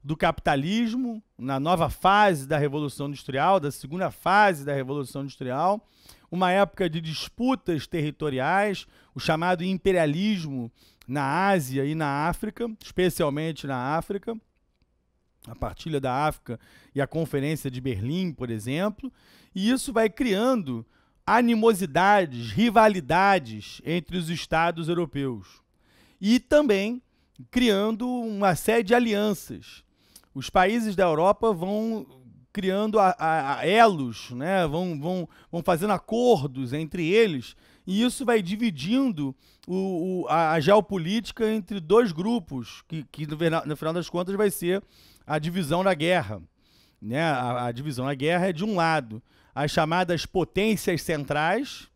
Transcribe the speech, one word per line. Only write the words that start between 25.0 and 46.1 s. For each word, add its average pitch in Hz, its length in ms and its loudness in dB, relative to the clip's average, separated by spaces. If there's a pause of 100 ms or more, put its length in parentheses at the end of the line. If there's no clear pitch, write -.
e 220 200 2
também 240 640 2 (500)
criando 226 580 2
uma 208 460 0
série 226 280 0
de 185 120 4
alianças. 208 880 -2 (500)
Os 131 160 -10
países 208 460 2
da 185 80 2
Europa 180 480 2
vão 208 560 -4 (460)
criando 208 460 0
a, 190 180 6
a, 151 420 0
a 139 80 -2
elos, 170 640 2
né? 170 340 0
Vão, 160 320 -4
vão, 175 300 -4 (240)
vão 170 100 -4
fazendo 185 300 0
acordos 151 800 0
entre 160 360 -4
eles, 185 480 2 (300)
e 190 180 0
isso 247 200 -2
vai 226 180 2
dividindo 185 920 -2 (320)
o, 185 540 -4
o, - 80 -6
a, 160 220 2
a 165 80 2
geopolítica 202 920 0
entre 208 280 -6
dois 190 320 4
grupos, 165 760 -6
que, 156 240 -8
que 151 160 -10
no, 156 80 -8
verna-, 160 300 0
no 151 100 -4
final 160 180 -4
das 175 160 -4
contas 190 260 -4
vai 208 140 2
ser 180 320 -2 (440)
a 151 120 -4
divisão 170 460 -2
da 190 100 4
guerra, 147 480 0 (600)